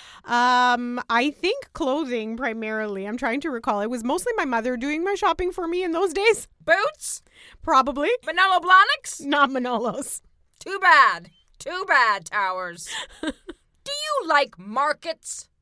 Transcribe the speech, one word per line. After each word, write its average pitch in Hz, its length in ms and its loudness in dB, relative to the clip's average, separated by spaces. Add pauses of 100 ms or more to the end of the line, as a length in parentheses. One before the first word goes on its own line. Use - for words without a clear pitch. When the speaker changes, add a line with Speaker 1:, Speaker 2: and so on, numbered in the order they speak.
(240)
Speaker 1:
Um, 247 760 2 (100)
I 240 200 2
think 403 440 -4
clothing 247 640 -4
primarily. 220 680 -6
I'm 214 120 -6
trying 254 240 -4
to 330 100 -4
recall. 226 300 -2
It 214 100 -2
was 240 120 -6
mostly 349 320 -2
my 370 100 -2
mother 247 300 -2
doing 294 280 -4
my 403 100 -2
shopping 359 380 0
for 349 160 -6
me 359 160 -2
in 349 80 -2
those 339 220 0
days. 403 340 0 (160)
Speaker 2:
Boots? 403 580 -2 (400)
Speaker 1:
Probably. 285 480 2 (160)
Speaker 2:
Manolo 370 340 4
Blahniks? 370 640 4
Speaker 1:
Not 285 280 4
Manolos. 247 720 -4 (380)
Speaker 2:
Too 381 220 -8
bad. 247 480 6 (300)
Too 359 280 -6
bad, 226 380 2
Towers. 185 640 -4 (160)
Speaker 1:
<laughs> - 160 -18
Speaker 2:
Do - 680 -12
you 587 360 -4
like 285 300 2
markets, 277 880 -6 (140)